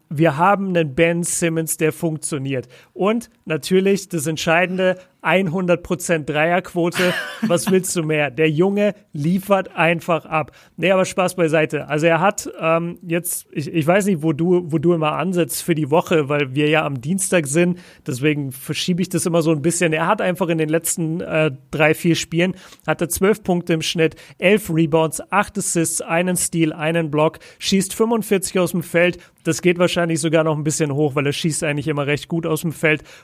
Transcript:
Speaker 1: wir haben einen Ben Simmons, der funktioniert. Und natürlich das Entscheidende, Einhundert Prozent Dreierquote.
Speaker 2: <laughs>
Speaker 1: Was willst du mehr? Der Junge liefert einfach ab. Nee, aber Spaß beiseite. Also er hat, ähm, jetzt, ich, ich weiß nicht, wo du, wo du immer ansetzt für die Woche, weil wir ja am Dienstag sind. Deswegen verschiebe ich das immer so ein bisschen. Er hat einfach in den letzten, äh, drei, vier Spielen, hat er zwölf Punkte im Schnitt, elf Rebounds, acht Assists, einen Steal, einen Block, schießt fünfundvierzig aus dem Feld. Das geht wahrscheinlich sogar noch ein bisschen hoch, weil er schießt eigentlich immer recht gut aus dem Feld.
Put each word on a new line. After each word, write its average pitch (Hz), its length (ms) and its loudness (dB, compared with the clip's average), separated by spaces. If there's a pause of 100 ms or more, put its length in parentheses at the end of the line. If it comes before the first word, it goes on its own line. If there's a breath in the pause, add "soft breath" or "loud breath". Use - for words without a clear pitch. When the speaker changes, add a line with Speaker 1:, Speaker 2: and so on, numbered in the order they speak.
(100)
Speaker 1:
wir 151 260 2
haben 190 340 2
einen 160 260 0
Ben 170 260 2
Simmons, 165 540 -2
der 156 160 0
funktioniert. 139 760 -4 (260 loud breath)
Und 226 380 -2 (140)
natürlich 190 640 0
das 156 180 -4
Entscheidende, 180 720 0 (240 loud breath)
Einhundert 180 600 0
Prozent 165 480 -4
Dreierquote. 175 840 0 (160)
Speaker 2:
<laughs> - 140 -10
Speaker 1:
Was 175 280 0
willst 185 260 2
du 170 80 0
mehr? 151 260 0
Der 160 180 2
Junge 196 460 2 (180 soft breath)
liefert 185 640 0
einfach 165 480 0
ab. 156 280 -4 (240 soft breath)
Nee, 175 160 2
aber 185 120 4
Spaß 180 300 -2
beiseite. 156 540 0
Also 151 180 0
er 165 140 4
hat, 208 280 0 (120)
ähm, 170 420 0
jetzt, 170 480 -4
ich, 143 220 -6
ich 160 140 0
weiß 190 200 4
nicht, 175 160 0
wo 160 100 2
du, 175 380 2
wo 160 80 0
du 165 140 2
immer 156 200 0
ansetzt 165 520 -2
für 175 100 0
die 147 160 -2
Woche, 156 380 2
weil 143 260 -2
wir 151 140 2
ja 156 160 2
am 139 160 -4
Dienstag 175 480 0
sind. 175 320 2 (260 loud breath)
Deswegen 143 460 -2
verschiebe 170 500 -4
ich 175 60 -2
das 170 180 -2
immer 170 160 2
so 165 80 2
ein 147 120 0
bisschen. 165 300 0
Er 160 140 0
hat 214 140 0
einfach 185 280 -2
in 165 100 0
den 156 100 0
letzten, 165 520 -2
äh, 156 300 0 (220)
drei, 156 220 2
vier 165 200 2
Spielen, 175 400 -2 (320 loud breath)
hat 156 140 -2
er 165 80 -2
zwölf 208 340 0
Punkte 175 300 -2
im 160 100 0
Schnitt, 160 320 0 (240 loud breath)
elf 214 320 2
Rebounds, 160 500 2 (120)
acht 202 260 0
Assists, 170 440 -2
einen 180 340 0
Steal, 165 360 0
einen 160 380 -2
Block, 151 300 0 (180 loud breath)
schießt 190 360 0
fünfundvierzig 214 680 0
aus 170 100 0
dem 175 140 -2
Feld. 175 340 2 (240 loud breath)
Das 156 200 -2
geht 180 160 4
wahrscheinlich 170 420 2
sogar 160 240 2
noch 156 120 0
ein 151 80 -4
bisschen 151 280 0
hoch, 143 220 0
weil 143 120 0
er 143 60 0
schießt 156 320 -2
eigentlich 147 240 -2
immer 143 180 -2
recht 147 220 -2
gut 165 180 -4
aus 156 160 0
dem 175 100 -2
Feld. 156 300 0 (220 loud breath)